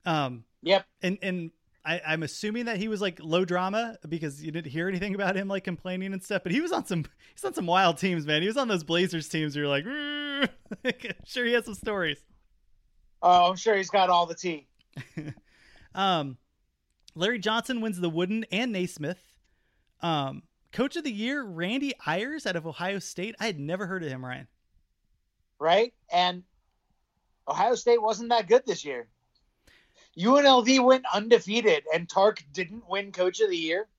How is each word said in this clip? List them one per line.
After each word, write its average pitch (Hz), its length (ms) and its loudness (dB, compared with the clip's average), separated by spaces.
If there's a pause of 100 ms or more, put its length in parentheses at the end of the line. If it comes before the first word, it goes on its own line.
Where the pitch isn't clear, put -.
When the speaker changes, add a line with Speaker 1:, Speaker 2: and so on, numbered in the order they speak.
Speaker 1:
Um, 139 380 -2 (200)
Speaker 2:
Yep. 185 220 2 (160)
Speaker 1:
and, 190 200 -2
and 180 300 -6 (320)
I, 165 220 -4
I'm 160 180 -2
assuming 220 420 -6
that 226 120 -4
he 214 100 -2
was, 208 140 -4
like, 190 200 -4
low 170 240 2
drama 196 520 -2 (100)
because 151 360 -6
you 156 80 -8
didn't 156 200 -6
hear 165 160 -2
anything 196 280 -2
about 196 200 0
him, 196 120 -2
like, 196 160 -4
complaining 185 500 -6
and 190 80 -8
stuff, 196 220 -4
but 175 80 -4
he 262 100 2
was 339 100 -2
on - 140 -2
some, 170 200 -2 (280)
he's - 100 -14
on 381 100 -4
some 185 120 -4
wild 170 320 4
teams, 175 280 0
man. 151 160 2
He 185 60 0
was 220 100 -2
on 262 100 0
those 185 160 0
Blazers 170 460 0
teams 156 260 -2
where 147 80 -2
you're 143 80 0
like, 143 140 0
"Mm." 294 640 -4 (160)
<laughs> - 180 -14
Like, 247 220 -4
I'm - 200 -12
sure 247 200 -4
he 233 80 2
has 233 120 2
some 214 100 -10
stories. 190 460 -4 (1000)
Speaker 2:
Oh, 180 260 8
I'm 190 60 0
sure 214 200 2
he's 190 140 -2
got 190 200 4
all 175 160 6
the 170 100 -10
tea. 165 320 -6 (480)
Speaker 1:
<laughs> 151 180 -10 (600)
Um, 165 440 0 (800)
Larry 208 240 -2
Johnson 226 420 -2
wins 208 180 -4
the 175 100 0
Wooden 180 420 -2
and 226 200 -2
Naismith. 180 480 -6 (840)
Um, 143 420 -4 (280)
Coach 269 240 -2
of 330 80 -6
the 285 80 -4
Year, 247 320 -6
Randy 214 500 -4 (140)
Ayers 240 380 -4
out 185 100 -2
of 160 100 -4
Ohio 185 340 -6
State. 196 400 -10
I 214 80 -4
had 165 120 -6
never 175 260 -6
heard 180 180 -6
of 147 60 -6
him, 131 140 -8
Ryan. 127 240 -12 (1120)
Speaker 2:
Right? 196 340 4 (180)
And 180 320 0 (1000)
Ohio 196 300 2
State 240 260 4
wasn't 220 280 -2
that 226 180 2
good 240 180 8
this 170 200 -4
year. 123 240 -8 (1040)
U 226 220 4
N 285 80 6
L 262 160 10
V 262 180 6
went 254 240 6 (100)
undefeated, 208 680 4 (100)
and 170 140 -2
Tark 202 340 4 (120)
didn't 185 360 -10
win 196 220 -4
Coach 185 300 0
of 208 80 4
the 175 80 -2
Year. 165 300 -2 (120)